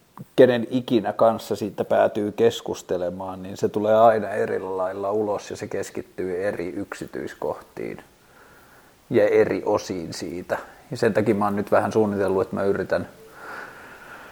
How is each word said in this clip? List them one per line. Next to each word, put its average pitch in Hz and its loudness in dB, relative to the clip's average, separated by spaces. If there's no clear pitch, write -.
kenen 123 8
ikinä 120 0
kanssa 113 2
siitä 107 -4
päätyy 104 2
keskustelemaan, 92 -2
niin 98 -12
se 107 -2
tulee 107 2
aina 110 6
eri 104 -4
lailla 95 -4
ulos 104 -4
ja 95 -10
se 104 -10
keskittyy 92 -6
eri 92 -4
yksityiskohtiin 71 -10
ja 104 4
eri 101 4
osiin 90 -4
siitä. 90 -8
Ja 127 -8
sen 113 2
takia 110 2
mä 101 0
oon 101 0
nyt 104 -4
vähän 104 2
suunnitellut, 98 2
että 101 -4
mä 98 -2
yritän 95 -2